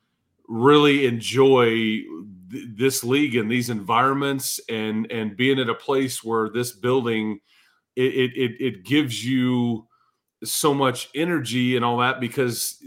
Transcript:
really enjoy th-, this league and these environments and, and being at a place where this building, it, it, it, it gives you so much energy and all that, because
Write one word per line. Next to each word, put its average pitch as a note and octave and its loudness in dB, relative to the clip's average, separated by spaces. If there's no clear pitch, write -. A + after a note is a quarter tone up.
really C#3+ 6
enjoy A#2+ 4
th-, G#2 -6
this B2+ 0
league C3 0
and A2 0
these B2 -2
environments C3 -2
and, A2 -4
and A2 -4
being C3 2
at B2 -2
a A#2 0
place C3+ -4
where A2+ 0
this A#2+ -4
building, A2 -2
it, B2+ 2
it, B2+ 0
it, B2 -2
it A#2 -6
gives B2 0
you B2 0
so C#3+ 0
much C3 0
energy B2+ 0
and A#2 0
all A#2+ 0
that, B2+ 0
because A#2+ -4